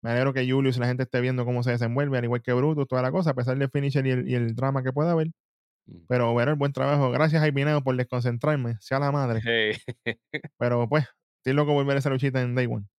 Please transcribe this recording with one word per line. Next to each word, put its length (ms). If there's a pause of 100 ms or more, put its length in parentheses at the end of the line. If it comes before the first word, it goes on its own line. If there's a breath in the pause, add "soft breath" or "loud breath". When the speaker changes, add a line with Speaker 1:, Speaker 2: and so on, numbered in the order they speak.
Speaker 1:
Me 80
alegro 240
que 160
Julius, 280
la 80
gente 180
esté 180
viendo 240
cómo 160
se 100
desenvuelve, 460
al 60
igual 180
que 100
Brutus, 360
toda 140
la 100
cosa, 180
a 40
pesar 240
del 120
finisher 360
y 60
el, 180
y 40
el 200
drama 280
que 100
pueda 200
haber. 160 (600)
Speaker 2:
Ujú. 200
Speaker 1:
Pero 240
overall, 240
buen 160
trabajo. 400
Gracias, 340
Ivy 180
Nile, 180
por 140
desconcentrarme. 840
Sea 200
la 120
madre. 320
Speaker 2:
Hey. 320 (100)
<laughs> 340 (400)
Speaker 1:
Pero, 280
pues, 160 (340)
estoy 160
loco 200
por 120
ver 120
esa 120
luchita 300
en 140
Day 120
One. 200 (120)